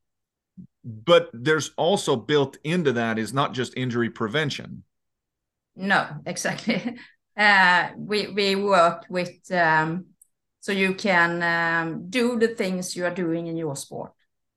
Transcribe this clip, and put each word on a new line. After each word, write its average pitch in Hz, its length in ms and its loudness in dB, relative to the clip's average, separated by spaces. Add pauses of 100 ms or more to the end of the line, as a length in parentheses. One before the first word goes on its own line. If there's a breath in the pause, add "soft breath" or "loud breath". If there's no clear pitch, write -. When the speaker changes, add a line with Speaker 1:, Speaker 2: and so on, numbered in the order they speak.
(840)
Speaker 1:
but 127 480 4
there's 139 460 0
also 165 380 2
built 139 480 0
into 156 300 0
that 113 260 -2
is 110 120 -4
not 139 220 -2
just 123 240 -6
injury 120 320 -2
prevention. 131 720 -6 (920)
Speaker 2:
No, 180 320 0 (180)
exactly. 175 800 -4
<laughs> - 40 -20 (280 loud breath)
Uh, 190 640 6
we, 185 300 -4
we 196 260 0
work 190 560 2
with, 180 420 -6
um, 165 540 2 (540)
so - 120 -6
you 190 220 2
can, 175 480 2
um, 170 680 -2
do 240 300 0
the 220 120 2
things 185 460 -6
you 180 100 -4
are 180 100 -2
doing 170 320 -4
in 165 100 -6
your 151 180 -6
sport. - 360 -12 (460)